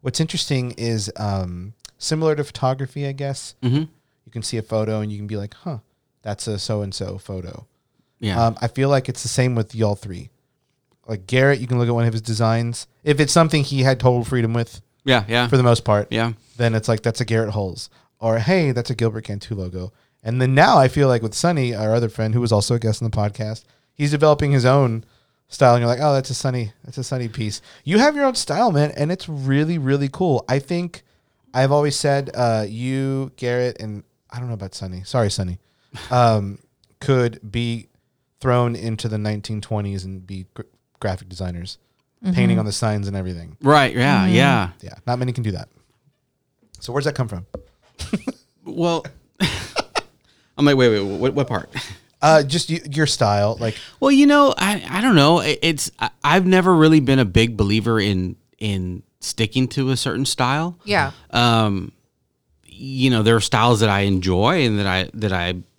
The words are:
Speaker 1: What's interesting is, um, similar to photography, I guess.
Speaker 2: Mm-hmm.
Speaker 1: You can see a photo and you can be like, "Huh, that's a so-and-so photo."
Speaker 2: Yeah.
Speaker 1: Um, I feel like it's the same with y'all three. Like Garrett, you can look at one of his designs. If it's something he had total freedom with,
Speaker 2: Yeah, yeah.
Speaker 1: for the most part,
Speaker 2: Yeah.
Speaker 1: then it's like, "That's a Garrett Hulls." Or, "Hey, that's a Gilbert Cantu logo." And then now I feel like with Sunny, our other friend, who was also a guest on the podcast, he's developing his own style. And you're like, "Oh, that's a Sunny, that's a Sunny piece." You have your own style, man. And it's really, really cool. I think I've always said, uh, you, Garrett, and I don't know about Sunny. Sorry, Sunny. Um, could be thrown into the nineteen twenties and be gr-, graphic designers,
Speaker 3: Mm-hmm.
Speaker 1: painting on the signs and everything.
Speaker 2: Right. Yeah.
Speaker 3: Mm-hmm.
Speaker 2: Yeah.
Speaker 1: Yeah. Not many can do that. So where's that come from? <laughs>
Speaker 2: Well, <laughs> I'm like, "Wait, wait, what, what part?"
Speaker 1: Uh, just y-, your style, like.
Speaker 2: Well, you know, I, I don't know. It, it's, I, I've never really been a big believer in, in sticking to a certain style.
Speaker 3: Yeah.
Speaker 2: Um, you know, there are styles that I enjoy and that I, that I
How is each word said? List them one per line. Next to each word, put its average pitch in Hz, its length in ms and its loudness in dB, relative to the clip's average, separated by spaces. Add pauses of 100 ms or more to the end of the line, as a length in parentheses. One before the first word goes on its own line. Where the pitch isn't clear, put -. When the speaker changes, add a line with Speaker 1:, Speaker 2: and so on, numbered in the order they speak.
Speaker 1:
What's 139 180 -6
interesting 135 580 -4
is, 113 380 -4
um, 95 580 -6 (240)
similar 156 380 -2
to 147 80 -4
photography, 135 640 -4
I 139 40 -8
guess. 139 500 -8
Speaker 2:
Mm-hmm. 127 140 2 (480)
Speaker 1:
You - 80 -20
can 113 100 -10
see - 140 -6
a 110 60 -4
photo 110 380 -2
and 107 100 -6
you 104 80 -10
can 104 80 -10
be 107 100 -8
like, 101 180 -10
"Huh, 143 240 -10 (440)
that's 104 240 -8
a 104 140 -4
so-and-so 98 580 -6
photo." 92 480 -12 (540)
Speaker 2:
Yeah. 110 260 -2
Speaker 1:
Um, 113 160 0
I 120 60 -2
feel 135 200 -2
like 135 200 0
it's - 160 -8
the 117 40 -6
same 127 280 0
with 110 180 -4
y'all 107 220 0
three. 92 340 -14 (760)
Like 98 180 -8
Garrett, 131 340 2
you 123 60 -6
can 123 120 -2
look 120 100 0
at 120 60 0
one 117 120 0
of 117 60 0
his 110 100 -6
designs. 113 640 -2 (160)
If 147 160 2
it's 147 140 2
something 160 320 4
he 135 180 -2
had 131 160 2
total 123 260 2
freedom 120 280 0
with, 117 280 -4 (240)
Speaker 2:
Yeah, 123 240 4
yeah. 120 200 0
Speaker 1:
for 135 80 2
the 127 80 6
most 117 200 4
part, 104 260 2
Speaker 2:
Yeah. 113 220 -2 (240)
Speaker 1:
then 117 200 0
it's 110 120 -4
like, 110 140 0
"That's 117 180 -4
a 120 40 -2
Garrett 113 260 0
Hulls." 98 400 -6 (300)
Or, 113 180 0
"Hey, 156 320 2
that's 120 200 -4
a 127 40 -2
Gilbert 110 300 -2
Cantu 104 320 -10
logo." 92 360 -8 (300)
And 117 200 -4
then 131 140 2
now 143 220 8
I 131 100 6
feel 143 180 2
like 120 160 2
with 110 120 -6
Sunny, 147 400 0
our 107 200 0
other 117 140 0
friend, 110 260 -4
who 120 60 2
was 117 120 0
also 107 220 2
a 120 60 -2
guest 110 200 -2
on 117 80 -4
the 107 80 -4
podcast, 107 460 -4 (320)
he's 147 160 -2
developing 147 400 4
his 131 140 2
own 127 400 4 (440)
style. 123 280 4
And 120 60 2
you're 120 60 0
like, 123 120 0
"Oh, 151 140 2
that's 135 160 -2
a 127 40 -6
Sunny, 123 380 -4 (120)
that's - 140 -16
a 127 60 -8
Sunny 123 240 -6
piece." 107 340 -6 (220)
You 175 140 2
have 294 180 4
your 285 80 0
own 262 100 2
style, 202 380 0
man. 147 240 2
And 151 160 -2
it's 180 160 -10
really, 147 500 -2
really 139 300 0
cool. 147 400 -2
I 139 100 0
think 175 460 -6 (500)
I've 135 160 2
always 147 240 2
said, 139 400 -2
uh, 113 340 0
you, 135 680 -4
Garrett, 123 440 -4
and 104 220 -10 (260)
I 120 120 -12
don't 127 80 -8
know 117 60 -6
about 101 200 -12
Sunny. 92 300 -10
Sorry, 113 260 0
Sunny. 90 300 -4 (500)
Um, 110 480 2 (400)
could 123 400 0 (100)
be 117 380 -4 (540)
thrown 123 340 2
into 110 340 -6
the 107 100 -4
nineteen 107 420 -4
twenties 101 440 -6
and 92 220 -14
be 92 280 -12
gr-, 110 80 -16 (360)
graphic 92 300 -6
designers, 90 500 -10 (460)
Speaker 3:
Mm-hmm. 185 100 -2
Speaker 1:
painting 120 240 2
on 110 60 -2
the 104 80 -4
signs 107 340 -2
and 98 100 -6
everything. 87 460 -8
Speaker 2:
Right. 139 320 4
Yeah. 135 320 2
Speaker 3:
Mm-hmm. - 80 4
Speaker 2:
Yeah. 120 360 4 (100)
Speaker 1:
Yeah. - 140 -18 (120)
Not 123 140 -2
many 127 120 -2
can 117 120 -6
do 107 80 -2
that. - 160 -10 (1120)
So - 120 -12
where's 139 120 -2
that 151 100 0
come 120 140 -2
from? 95 220 -10
<laughs> - 680 -12 (480)
Speaker 2:
Well, 165 400 -2 (340)
<laughs> - 20 -4 (1200)
I'm 143 60 2
like, 143 120 6
"Wait, 127 120 6
wait, 104 140 2 (180)
what, 127 140 0
what 139 120 0
part?" - 240 -6 (520)
Speaker 1:
Uh, 156 200 6
just 147 280 -2
y-, 165 100 -2 (100)
your 151 160 0
style, 104 540 0
like. 113 160 -4 (240)
Speaker 2:
Well, 269 100 4
you 285 160 8
know, 285 300 6
I, 196 320 -2
I 180 120 -4
don't 240 140 4
know. 156 260 8
It, - 220 -2
it's, 156 360 -2
I, - 120 -2 (140)
I've 175 220 4
never 185 280 4
really 156 260 8
been 135 180 2
a 127 60 4
big 110 320 2
believer 107 440 2
in, 92 360 0 (220)
in 92 440 -6 (180)
sticking 123 480 -2
to 135 220 -4
a 131 60 0
certain 123 280 -4
style. 147 600 -2
Speaker 3:
Yeah. 165 280 -2 (180)
Speaker 2:
Um, 113 600 2 (720)
you 131 460 -2
know, 113 120 4
there 113 140 6
are 107 40 2
styles 113 400 2
that 110 100 4
I 101 100 2
enjoy 98 640 2
and 107 120 0
that 101 80 -2
I, 92 280 -2
that 104 180 -4
I 90 220 -2 (240)